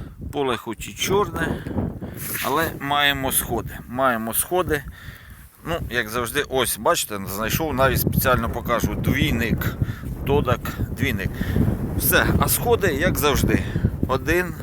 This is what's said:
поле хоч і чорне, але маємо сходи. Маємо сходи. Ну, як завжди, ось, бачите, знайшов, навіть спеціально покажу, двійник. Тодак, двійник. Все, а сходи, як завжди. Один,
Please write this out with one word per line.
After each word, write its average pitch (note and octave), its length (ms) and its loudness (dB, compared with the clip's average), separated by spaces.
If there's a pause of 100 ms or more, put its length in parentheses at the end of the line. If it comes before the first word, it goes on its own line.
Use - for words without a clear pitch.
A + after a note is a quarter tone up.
(320)
поле C3+ 240 0
хоч - 320 -8
і A2 60 -12
чорне, - 680 -2 (800)
але D3+ 260 0 (100)
маємо C#3+ 520 2
сходи. - 460 -2 (100)
Маємо A#2 460 0
сходи. D3+ 500 0 (840)
Ну, D#3+ 140 -2 (100)
як A2+ 180 0
завжди, A#2+ 400 0
ось, B2+ 300 0
бачите, A2+ 420 0 (140)
знайшов, A2 400 -2
навіть B2+ 260 4
спеціально A#2+ 500 2
покажу, A#2 440 0
двійник. A#2+ 840 2 (500)
Тодак, C#3 340 4 (380)
двійник. G#2+ 320 0 (680)
Все, C3+ 280 4 (140)
а C#3+ 80 2
сходи, F#3+ 460 2
як E3+ 240 2
завжди. A2+ 440 4 (460)
Один, D#3+ 540 0